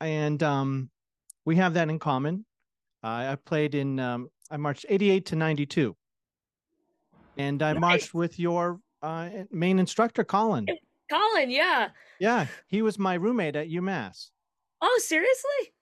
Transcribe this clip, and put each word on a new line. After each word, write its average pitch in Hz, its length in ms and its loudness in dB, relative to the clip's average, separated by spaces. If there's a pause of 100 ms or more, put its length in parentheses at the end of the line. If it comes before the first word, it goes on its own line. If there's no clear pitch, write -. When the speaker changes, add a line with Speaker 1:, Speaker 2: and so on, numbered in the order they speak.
Speaker 1:
And, 151 400 -2
um, 135 480 0 (560)
we 165 120 2
have 180 180 4
that 165 160 2
in 160 80 -4
common. 151 440 -2 (600)
Uh, 113 40 -8
I 123 380 -4
played 151 300 0
in, 135 240 -2
um, 123 300 -4 (200)
I 156 80 -8
marched 147 320 -6
eighty-eight 196 380 2
to - 80 -4
ninety-two. 147 600 0 (1400)
And 143 240 -2
I 156 120 2
Speaker 2:
Nice. 160 80 0
Speaker 1:
marched 175 340 2
with 170 240 -2
your, 175 400 0 (240)
uh, 165 260 -8 (220)
main 185 260 2
instructor, 214 460 2
Colin. 208 420 2 (460)
Speaker 2:
Colin, 339 400 2
yeah. 277 380 2 (300)
Speaker 1:
Yeah, 202 280 2 (180)
he 208 160 -2
was 220 160 0
my 190 160 0
roommate 175 420 0
at 156 140 -4
UMass. 170 640 -6 (500)
Speaker 2:
Oh, 453 220 2
seriously? 508 800 0